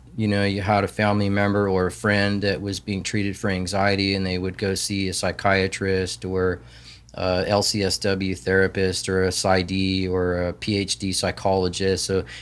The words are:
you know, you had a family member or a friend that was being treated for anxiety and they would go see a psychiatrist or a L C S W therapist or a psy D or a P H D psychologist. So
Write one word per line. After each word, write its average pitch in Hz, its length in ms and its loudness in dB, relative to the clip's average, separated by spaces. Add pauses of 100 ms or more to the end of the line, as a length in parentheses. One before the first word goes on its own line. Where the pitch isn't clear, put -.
(180)
you 110 100 0
know, 101 160 2
you 98 180 0
had 101 220 4
a 95 60 0
family 104 400 2
member 101 400 2
or 92 180 2
a 87 40 -2
friend 101 500 0
that 98 200 0
was 98 200 -4
being 98 220 -4
treated 101 340 -2
for 104 120 -2
anxiety 98 640 0
and 95 100 -2
they 92 120 -2
would 92 200 -4
go 98 180 0
see 98 320 -2
a 92 60 -4
psychiatrist 95 1120 0
or 92 340 0 (560)
a 92 300 0
L 101 160 2
C 101 220 0
S 95 160 0
W 95 340 -2
therapist 95 760 0
or 92 180 2
a 92 60 2
psy 95 300 2
D 95 460 0
or 90 400 0
a 85 60 -4
P 104 240 -2
H 98 200 -2
D 95 140 -4
psychologist. 95 920 0
So 95 200 0 (160)